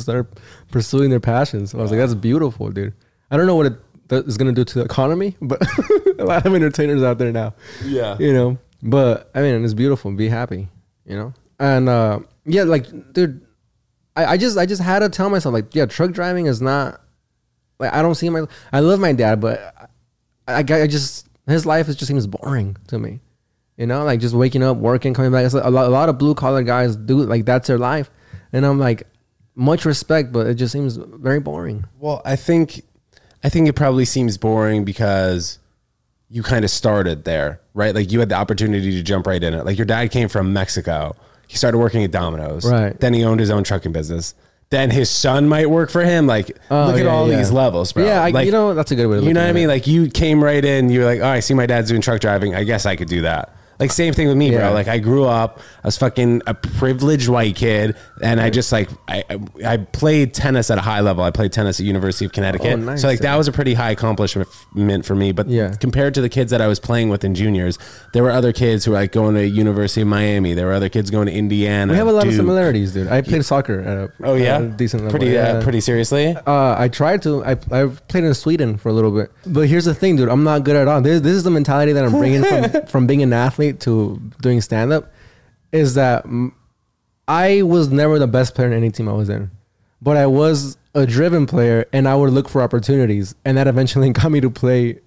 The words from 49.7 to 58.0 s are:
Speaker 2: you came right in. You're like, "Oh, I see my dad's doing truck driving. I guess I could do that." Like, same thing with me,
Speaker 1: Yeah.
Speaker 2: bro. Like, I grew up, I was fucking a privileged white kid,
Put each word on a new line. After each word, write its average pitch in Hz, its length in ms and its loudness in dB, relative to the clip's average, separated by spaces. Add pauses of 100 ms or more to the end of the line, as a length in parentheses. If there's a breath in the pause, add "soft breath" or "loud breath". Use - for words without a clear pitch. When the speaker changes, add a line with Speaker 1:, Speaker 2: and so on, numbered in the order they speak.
Speaker 2:
you 160 220 4
came 151 340 2
right 147 220 2
in. 135 240 2
You're 123 160 4
like, 120 160 2
"Oh, 117 80 0
I 127 120 2
see 135 120 -2
my 127 140 2
dad's 117 240 0
doing 117 100 2
truck 113 200 -2
driving. 101 340 0
I 104 100 -2
guess 104 220 -2
I 95 100 0
could 85 120 -6
do 85 140 -2
that." 80 320 -4 (260 soft breath)
Like, 135 100 0
same 165 240 0
thing 156 140 2
with 135 80 2
me, 143 160 4
Speaker 1:
Yeah. 117 60 2 (100)
Speaker 2:
bro. 104 60 2
Like, 101 120 0
I 113 120 0
grew 123 260 2
up, 117 340 0 (240 loud breath)
I - 60 -4
was 107 100 -2
fucking 120 480 0
a 113 80 -4
privileged 131 720 0
white 117 280 0
kid, 107 400 0 (260 loud breath)